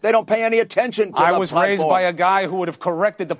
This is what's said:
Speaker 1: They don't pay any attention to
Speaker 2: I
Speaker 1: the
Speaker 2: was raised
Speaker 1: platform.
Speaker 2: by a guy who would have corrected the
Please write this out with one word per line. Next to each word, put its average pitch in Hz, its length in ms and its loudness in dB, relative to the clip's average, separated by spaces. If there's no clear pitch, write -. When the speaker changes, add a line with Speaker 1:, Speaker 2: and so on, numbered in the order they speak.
Speaker 1:
They 208 120 0
don't 220 140 2
pay 220 180 0
any 226 140 0
attention 214 540 -2
to - 60 -4
Speaker 2:
I 165 140 4
Speaker 1:
the 185 60 2
Speaker 2:
was 185 140 -4
raised 190 280 2
Speaker 1:
platform. 156 100 2
Speaker 2:
by 165 120 2
a 180 120 0
guy 185 320 0
who 170 100 -6
would 180 120 -4
have 156 120 -10
corrected 165 480 -2
the 165 120 -4